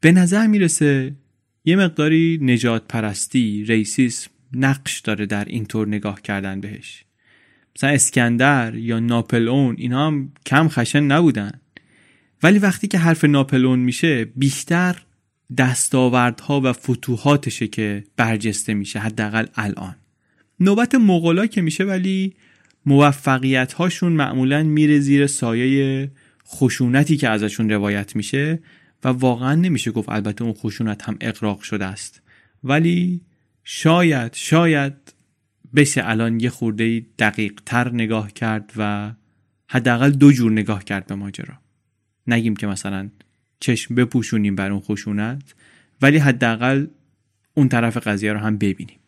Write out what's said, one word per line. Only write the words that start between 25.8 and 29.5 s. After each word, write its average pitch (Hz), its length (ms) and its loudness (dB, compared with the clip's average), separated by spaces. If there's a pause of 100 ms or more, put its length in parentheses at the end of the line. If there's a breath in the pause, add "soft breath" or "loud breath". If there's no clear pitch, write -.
خشونتی 135 680 2
که 139 120 0
ازشون 107 400 -2
روایت 101 460 -2
می‌شه 143 440 -4 (440 soft breath)
و 131 40 -2
واقعاً 127 480 0